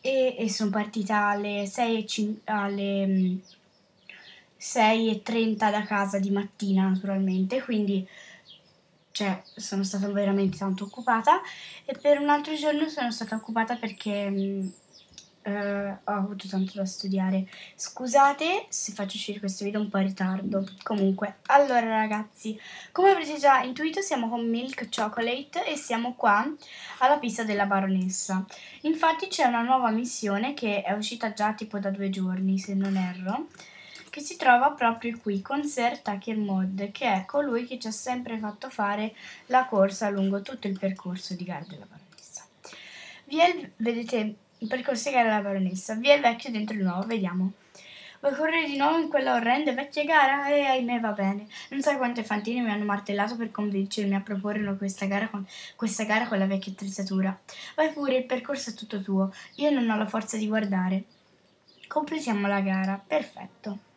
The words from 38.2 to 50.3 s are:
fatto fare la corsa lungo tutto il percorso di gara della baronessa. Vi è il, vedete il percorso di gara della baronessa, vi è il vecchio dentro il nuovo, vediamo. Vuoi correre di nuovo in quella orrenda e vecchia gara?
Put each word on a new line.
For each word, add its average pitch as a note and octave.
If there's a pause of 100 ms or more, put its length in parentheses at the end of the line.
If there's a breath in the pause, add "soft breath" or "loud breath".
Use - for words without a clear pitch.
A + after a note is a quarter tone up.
fatto G#3+
fare G#3+ (340 loud breath)
la B3+
corsa G3+
lungo G3
tutto A3+
il F#3+
percorso F#3+
di F3+
gara E3
della C3
baronessa. - (800 loud breath)
Vi D4
è F4
il, D#4+
vedete A3+ (220)
il A3+
percorso B3+
di C4+
gara A#3
della G#3+
baronessa, G3
vi A#3
è C#4+
il C#4+
vecchio A#3
dentro G#3+
il G3
nuovo, F#3
vediamo. F#3+ (720 loud breath)
Vuoi C#4
correre D#4+
di C#4+
nuovo D4+
in D4+
quella C4
orrenda B3+
e -
vecchia C#4+
gara? C#4+